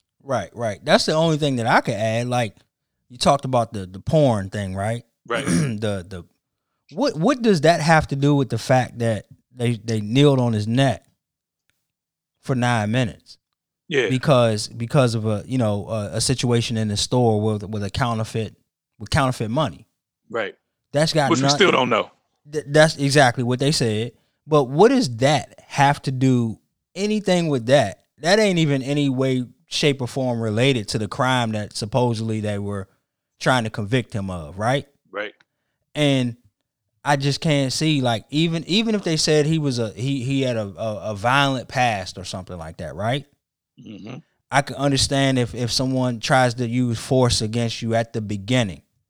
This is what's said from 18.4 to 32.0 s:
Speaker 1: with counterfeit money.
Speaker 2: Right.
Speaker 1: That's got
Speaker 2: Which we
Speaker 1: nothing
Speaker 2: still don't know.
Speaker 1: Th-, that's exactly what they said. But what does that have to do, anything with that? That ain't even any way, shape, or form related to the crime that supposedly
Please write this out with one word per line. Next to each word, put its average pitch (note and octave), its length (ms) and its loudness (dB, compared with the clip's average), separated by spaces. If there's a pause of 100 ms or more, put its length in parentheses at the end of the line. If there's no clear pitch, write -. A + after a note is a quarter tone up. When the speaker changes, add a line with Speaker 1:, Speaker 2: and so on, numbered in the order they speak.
Speaker 1:
with G#2+ 120 -12
counterfeit B2+ 400 0
money. C3 360 -4 (420)
Speaker 2:
Right. A2 260 -6 (380)
Speaker 1:
That's D#3 200 0
got C#3+ 180 2
Speaker 2:
Which C3 100 2
we - 20 0
Speaker 1:
nothing C#3 140 2
Speaker 2:
still F3+ 160 4
don't C3 180 2
know. G2+ 200 0 (400)
Speaker 1:
Th-, D3 180 -6
that's D3+ 280 4
exactly C#3 480 4
what B2 140 0
they C#3+ 140 2
said. A2+ 400 -2 (340)
But D3 180 4
what D3+ 240 6
does E3+ 300 2
that C3+ 480 0
have C#3+ 360 2
to C#3 100 -4
do, B2 460 2 (360)
anything F#3 540 0
with B2+ 180 -2
that? A#2+ 380 2 (140)
That F3 200 2
ain't G3 200 2
even C#3 240 2
any C#3+ 260 0
way, C3 360 0 (220)
shape, - 340 0
or B2 80 -6
form B2 320 -4
related A2+ 480 0
to B2+ 100 -4
the G#2 100 -4
crime B2+ 440 0
that G#2 240 -8
supposedly A2+ 640 -2